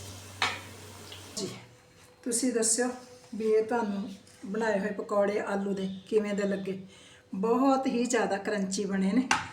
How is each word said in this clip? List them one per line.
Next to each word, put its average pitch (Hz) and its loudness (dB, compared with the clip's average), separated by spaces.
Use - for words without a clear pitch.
ਜੀ, - -4
ਤੁਸੀਂ 247 0
ਦੱਸਿਓ 226 2
ਵੀ 220 -4
ਇਹ 220 6
ਤੁਹਾਨੂੰ 202 -2
ਬਣਾਏ 214 0
ਹੋਏ 202 0
ਪਕੌੜੇ 202 2
ਆਲੂ 196 -2
ਦੇ 190 -2
ਕਿਵੇਂ 208 2
ਦੇ 202 0
ਲੱਗੇ। 190 -2
ਬਹੁਤ 262 4
ਹੀ 240 2
ਜ਼ਿਆਦਾ 196 2
ਕਰੰਚੀ 196 -2
ਬਣੇ 190 2
ਨੇ 254 2